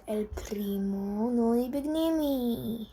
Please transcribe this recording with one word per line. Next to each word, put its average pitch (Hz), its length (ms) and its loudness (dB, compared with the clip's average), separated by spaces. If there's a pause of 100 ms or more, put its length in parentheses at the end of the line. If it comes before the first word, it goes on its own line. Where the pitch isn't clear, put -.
El 214 200 -2
Primo, 202 1040 -2
no 233 240 4
i 247 160 2
biegniemy. 277 1200 0